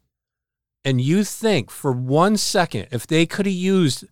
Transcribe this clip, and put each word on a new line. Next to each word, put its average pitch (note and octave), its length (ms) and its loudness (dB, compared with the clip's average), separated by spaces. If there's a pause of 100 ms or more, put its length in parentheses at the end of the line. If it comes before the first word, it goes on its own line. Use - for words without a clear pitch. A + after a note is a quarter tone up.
(840)
and C3 160 0
you D#3+ 240 2
think G3 480 -2
for C#3 220 -2
one D3 420 2
second, E3 560 -2
if A#2+ 160 -6
they D#3+ 180 2
could F#3+ 200 -4
have G3 100 -2
used F3+ 560 2